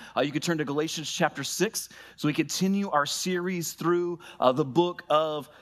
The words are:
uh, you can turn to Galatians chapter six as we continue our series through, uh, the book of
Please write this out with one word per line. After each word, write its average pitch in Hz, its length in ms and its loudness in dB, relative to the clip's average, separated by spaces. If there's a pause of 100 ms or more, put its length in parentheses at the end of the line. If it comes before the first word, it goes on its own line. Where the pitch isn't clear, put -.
(160)
uh, 123 60 4
you 147 100 0
can 143 80 -4
turn 170 160 0
to 151 80 -2
Galatians 147 460 -4
chapter 147 340 0
six - 460 -2 (260)
as - 80 -2
we 151 80 4
continue 190 560 0
our 143 160 4
series 180 720 -2
through, 175 440 0 (220)
uh, 127 100 6
the 139 140 2
book 170 460 2
of 151 400 2 (120)